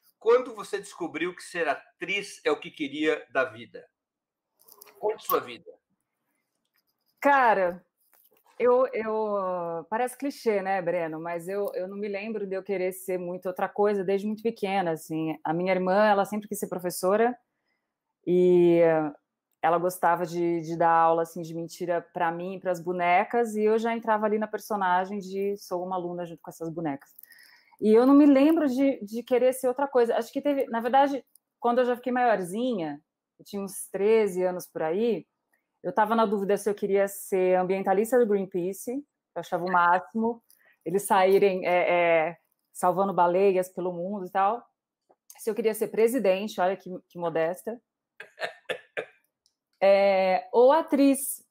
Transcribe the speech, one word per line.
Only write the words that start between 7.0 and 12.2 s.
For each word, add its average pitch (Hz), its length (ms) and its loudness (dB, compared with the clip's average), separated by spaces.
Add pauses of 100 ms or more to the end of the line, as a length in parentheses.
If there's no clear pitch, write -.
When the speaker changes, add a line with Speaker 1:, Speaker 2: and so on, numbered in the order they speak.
Speaker 2:
Cara, 202 640 2 (760)
eu, 247 360 4
eu, 190 960 -4
parece 240 260 -4
clichê, 233 460 -4
né, 190 180 -2
Breno? 165 400 -4
Mas 170 260 -8
eu, 202 280 -4
eu 180 120 -6
não 196 120 -10
me 208 100 -6
lembro 208 380 -6